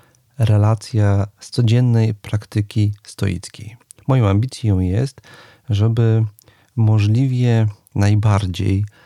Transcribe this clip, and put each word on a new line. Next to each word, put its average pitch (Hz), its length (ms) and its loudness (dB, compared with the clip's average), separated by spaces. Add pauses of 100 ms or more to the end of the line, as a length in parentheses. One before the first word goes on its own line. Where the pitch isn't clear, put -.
(380)
relacja 104 880 0 (140)
z - 100 -20
codziennej 117 640 2
praktyki 104 800 -4 (100)
stoickiej. 101 720 -8 (320)
Moją 127 200 2
ambicją 104 500 -2
jest, 95 420 -4 (500)
żeby 110 540 0 (520)
możliwie 113 920 2 (280)
najbardziej 101 920 0 (220)